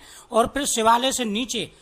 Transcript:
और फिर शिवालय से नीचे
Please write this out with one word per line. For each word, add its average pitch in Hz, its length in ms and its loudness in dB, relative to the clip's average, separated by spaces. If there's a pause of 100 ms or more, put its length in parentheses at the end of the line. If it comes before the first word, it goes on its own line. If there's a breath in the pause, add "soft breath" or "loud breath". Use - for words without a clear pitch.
(320 loud breath)
और 233 140 4
फिर 285 180 -4
शिवालय 240 480 2
से 254 120 -4
नीचे 214 580 -6